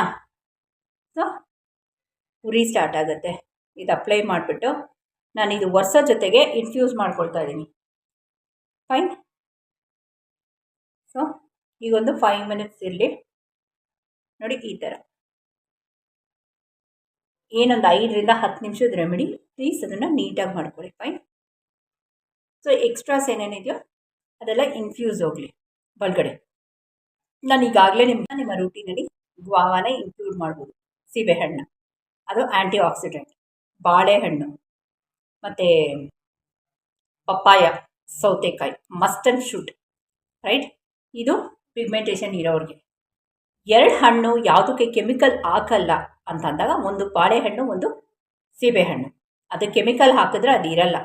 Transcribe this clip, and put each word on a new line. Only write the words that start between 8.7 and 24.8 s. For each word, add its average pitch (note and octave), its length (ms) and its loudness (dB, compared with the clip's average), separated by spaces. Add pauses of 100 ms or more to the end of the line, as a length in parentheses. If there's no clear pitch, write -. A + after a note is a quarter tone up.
ಫೈನ್. D#4+ 180 2 (2000)
So, C4 60 -6 (600)
ಈಗೊಂದು A3+ 320 0 (100)
ಫೈವ್ G3+ 200 2 (100)
ಮಿನಿಟ್ಸ್ G#3 360 -10
ಇರಲಿ. F#3 200 -2 (1300)
ನೋಡಿ, A#3 160 -6 (140)
ಈ F#3 120 -10
ಥರ - 120 -8 (2500)
ಏನೊಂದು A#3 340 2 (120)
ಐದರಿಂದ G#3+ 340 0 (100)
ಹತ್ತು F#3+ 240 -4
ನಿಮಿಷದ A#3 340 -2
ರೆಮಿಡಿ, F3 260 -2 (300)
ಪ್ಲೀಸ್ C4+ 300 -4
ಅದನ್ನ A#3 200 -6 (120)
ನೀಟಾಗಿ F#3+ 400 -4
ಮಾಡ್ಕೊಳ್ಳಿ. E3 320 -12 (100)
ಫೈನ್. D#4 180 -10 (1500)
So, C#4+ 40 0 (180)
ಎಕ್ಸ್ಟ್ರಾಸ್ C4+ 460 -4
ಏನೇನಿದೆಯೋ G#3 420 -10 (640)
ಅದೆಲ್ಲ A3+ 220 -2 (180)
ಇನ್ಫ್ಯೂಸ್ G#3+ 440 -6